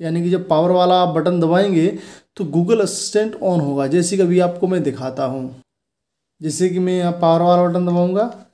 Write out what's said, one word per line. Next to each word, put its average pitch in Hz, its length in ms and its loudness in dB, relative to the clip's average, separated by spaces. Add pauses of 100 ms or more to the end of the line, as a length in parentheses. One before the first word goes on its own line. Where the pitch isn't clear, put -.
यानी 165 220 -2
कि 175 60 -2
जब 180 180 -2
पावर 165 240 2
वाला 180 260 4
आप 175 180 2
बटन 170 240 0
दबाएंगे 170 480 2 (500)
तो 196 100 -6
Google 175 340 2
असिस्टेंट 214 540 -2
on 180 260 0
होगा। 139 260 -2
जैसे 175 300 0
कि 190 60 4
अभी 175 180 2
आपको 175 260 -2
मैं 180 160 0
दिखाता 131 420 -6
हूँ, 131 300 -8 (840)
जैसे 160 280 -2
कि 180 100 -4
मैं 180 140 0
यहाँ 180 200 0
पावर 170 280 2
वाला 175 220 4
बटन 180 220 0
दबाऊँगा, 180 460 0 (220)